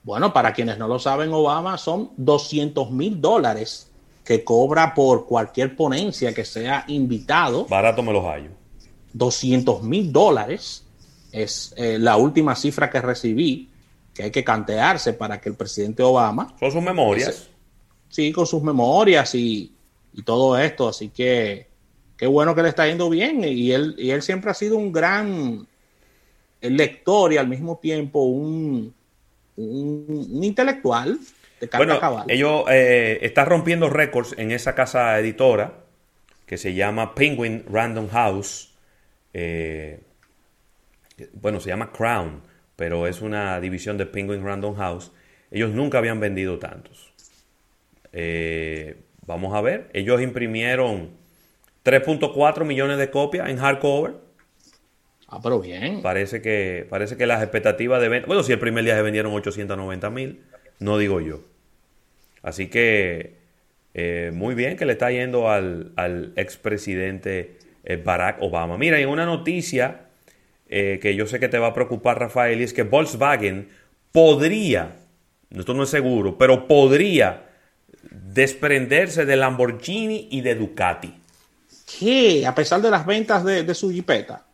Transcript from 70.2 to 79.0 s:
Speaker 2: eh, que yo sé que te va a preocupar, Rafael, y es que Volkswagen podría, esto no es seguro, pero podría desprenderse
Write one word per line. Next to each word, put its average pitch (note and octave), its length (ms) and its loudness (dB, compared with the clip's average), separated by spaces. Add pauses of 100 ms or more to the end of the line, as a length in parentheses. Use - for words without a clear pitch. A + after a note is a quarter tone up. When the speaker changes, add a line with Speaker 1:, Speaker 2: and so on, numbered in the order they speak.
Speaker 2:
eh, G2 320 -2
que G2+ 160 0
yo G#2 120 -4
sé G#2 120 -6
que B2 80 0
te A#2 120 0
va A#2 80 2
a A2+ 80 -2
preocupar, A#2+ 420 -2
Rafael, A#2 420 0
y A#2+ 40 0
es A#2 100 -6
que A#2+ 80 -2
Volkswagen A2 880 0 (420)
podría, D#3 840 4 (560)
esto F#2 240 -6
no C#3 80 0
es C3+ 60 -4
seguro, B2 500 0
pero C3 280 6
podría C#3+ 800 6 (640)
desprenderse C3+ 1120 0